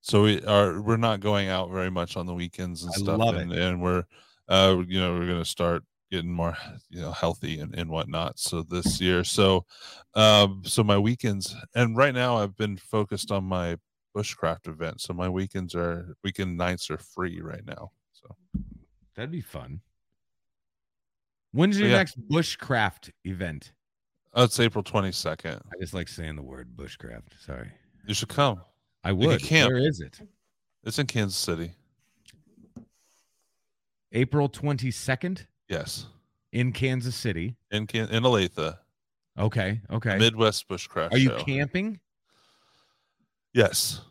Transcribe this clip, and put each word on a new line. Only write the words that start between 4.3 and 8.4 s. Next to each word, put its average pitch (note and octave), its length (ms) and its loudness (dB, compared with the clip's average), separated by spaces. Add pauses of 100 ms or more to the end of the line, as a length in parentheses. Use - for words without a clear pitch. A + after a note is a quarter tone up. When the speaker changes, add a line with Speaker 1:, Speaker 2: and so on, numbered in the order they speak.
Speaker 1:
uh, F#2+ 380 6
you F#2 140 -2
know, F2 140 0
we're F2 120 0
gonna F2 180 0
start E2+ 400 0 (260)
getting F2 220 -4
more, E2+ 240 -2 (320)
you F2 120 -12
know, E2 120 -6
healthy D#2+ 480 -4
and, D#2 140 -10
and D#2+ 160 -6
whatnot. D#2+ 480 -4
So E2 240 -4